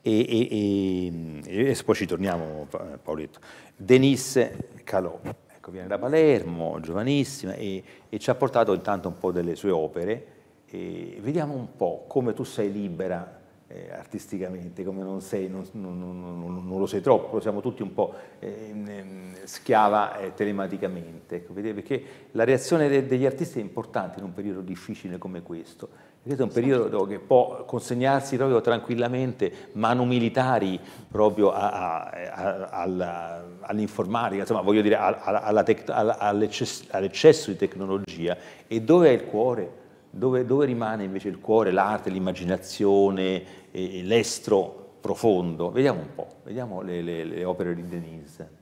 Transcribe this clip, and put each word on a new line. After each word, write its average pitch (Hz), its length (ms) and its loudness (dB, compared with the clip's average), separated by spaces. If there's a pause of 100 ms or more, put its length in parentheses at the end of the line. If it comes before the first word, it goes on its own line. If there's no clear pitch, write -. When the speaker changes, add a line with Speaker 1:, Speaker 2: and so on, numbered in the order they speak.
Speaker 1:
E, 110 200 4
e, 95 1200 0
e, 107 260 0
e 117 140 0
poi 110 100 4
ci 98 120 -2
torniamo, 82 640 -4
Pa-, 73 320 -10
Paoletto. 78 360 -8 (380)
Denise 127 800 4 (260)
Calò, 92 380 -4 (340)
ecco, - 160 -18
viene 92 160 -12
da 98 120 -4
Palermo, 95 840 2
giovanissima, 104 720 -2
e, 95 280 -8 (260)
e 107 100 -8
ci - 120 -2
ha 123 40 4
portato 117 380 2
intanto 92 360 -2
un 85 100 -8
po' 92 140 0
delle 87 220 -2
sue 101 160 -2
opere. 87 540 -2 (480)
E 90 480 -10
vediamo 147 340 -4
un 123 120 -8 (100)
po' 87 320 -2
come 123 240 0
tu - 120 -4
sei 104 280 -4
libera 92 680 -6 (340)
eh, 90 200 -16
artisticamente, 90 920 -10
come 95 200 -6
non 95 180 -6
sei, 95 280 -6
non, 95 240 -8
non, 92 260 -10
non, 90 220 -10 (200)
non, 90 260 -8
non 95 140 -4
lo 98 60 0
sei 98 140 -2
troppo, 110 360 4
lo 104 40 0
siamo 101 200 -2
tutti 120 220 -6
un 92 120 -8
po', 101 180 0 (280)
ehm, 104 480 -10
ehm, 95 460 -14 (100)
schiava, 104 760 2
eh, 98 160 -6
telematicamente. 92 1000 -4
Ecco, 87 160 -12
vedete, 104 220 -6
perché 117 280 -6 (300)
la 110 100 2
reazione 135 460 4
de-, 135 180 4
degli 131 180 2
artisti 135 360 0
è - 20 -6
importante 98 560 -6
in 101 60 -10
un 90 100 -10
periodo 98 260 -6
difficile 90 580 -10
come 90 240 -10
questo. - 460 -14 (340)
Questo 131 200 -2
è - 20 4
un 107 80 -2
Speaker 2:
Sì. 120 80 2
Speaker 1:
periodo 113 460 4
che 98 120 -6
può 123 460 4
consegnarsi 131 720 0
proprio 127 240 4
tranquillamente, 120 920 0 (220)
manu 117 300 2
militari, 120 720 2 (300)
proprio 104 440 6
a, 98 180 0
a, 90 400 -4 (220)
a, 92 380 -4
alla, 87 760 -4 (160)
all'informatica, 104 840 -2
insomma, 110 200 0
voglio 104 200 6
dire, 104 140 6
a, 95 100 2 (120)
a, 101 240 0
alla 107 200 4
tec-, - 260 2
alla, 113 300 0
all'ecces-, 104 720 -2
all'eccesso 104 640 4
di 87 40 -4
tecnologia. 92 800 -4 (300)
E 113 160 -2
dove 160 280 8
è - 20 8
il 113 120 2
cuore? 113 540 -2 (340)
Dove, 127 320 2
dove 135 220 4
rimane 113 380 -2
invece 95 240 -6
il 90 100 -6
cuore, 110 320 4
l'arte, 98 400 2
l'immaginazione 95 1300 2 (280)
e, 92 280 -6
e 90 40 -8
l'estro 101 840 2 (120)
profondo? 90 720 0
Vediamo 120 300 2
un 71 140 -14
po', - 120 -10 (180)
vediamo 107 380 -8
le, 87 180 -6
le, 85 240 -6
le 82 200 -6
opere 90 300 -2
di 87 120 -10
Denise. 80 760 -12